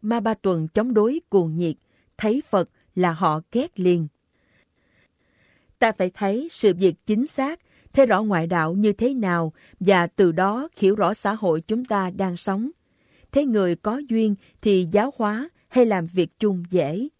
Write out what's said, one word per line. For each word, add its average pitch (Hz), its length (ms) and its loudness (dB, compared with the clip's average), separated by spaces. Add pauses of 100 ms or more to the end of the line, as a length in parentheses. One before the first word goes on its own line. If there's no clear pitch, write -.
Ma 226 180 -2
Ba 220 140 0
Tuần 170 340 -2
chống 226 260 -2
đối 233 340 2
cuồng 165 280 2
nhiệt, 165 200 -2 (420)
thấy 220 320 -2
Phật 185 180 0 (260)
là 180 180 0
họ 160 280 0 (120)
ghét 247 280 -4
liền. 175 280 2 (1700)
Ta 226 120 2
phải 185 180 -2
thấy 214 400 -4
sự 190 240 2
việc 180 200 2 (120)
chính 214 200 0
xác, - 340 -6 (320)
thấy 269 140 6
rõ 208 160 2
ngoại 185 240 0
đạo 170 280 -2
như 208 180 2
thế 254 220 -2
nào 175 380 -2 (280)
và 180 260 4
từ 175 260 2
đó 202 440 -2
hiểu 196 180 2
rõ 202 200 0
xã 208 200 -4
hội 175 260 -2
chúng 233 240 -6
ta 196 260 -2
đang 185 260 -4
sống. 208 340 -4 (640)
Thấy 285 140 0
người 196 300 0
có 240 320 -6
duyên 220 260 0 (260)
thì 185 320 2
giáo 220 240 2
hóa 226 320 -4 (200)
hay 247 180 4
làm 185 200 -2
việc 170 320 -2
chung 190 320 -2
dễ. 180 380 -2 (120)